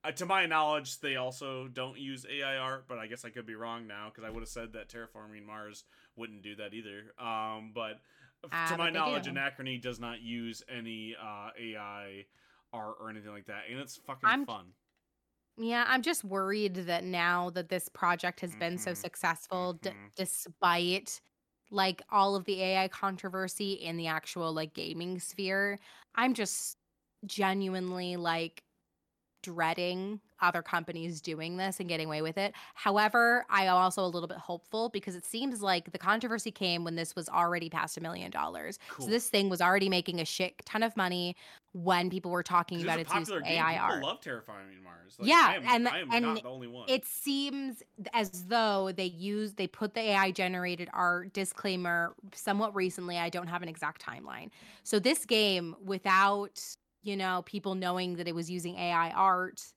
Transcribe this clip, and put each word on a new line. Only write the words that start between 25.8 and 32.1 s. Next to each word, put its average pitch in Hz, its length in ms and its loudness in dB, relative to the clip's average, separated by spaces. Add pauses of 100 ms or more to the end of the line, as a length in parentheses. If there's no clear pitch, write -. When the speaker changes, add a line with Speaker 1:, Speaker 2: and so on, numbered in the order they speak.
Speaker 2:
I'm 247 200 4
just - 420 -2 (480)
genuinely, 185 960 0
like, 165 440 0 (800)
dreading 180 800 0 (200)
other 175 220 4
companies 165 600 -2
doing 165 360 -4
this 190 220 -2
and 175 80 -4
getting 160 200 0
away 156 140 -2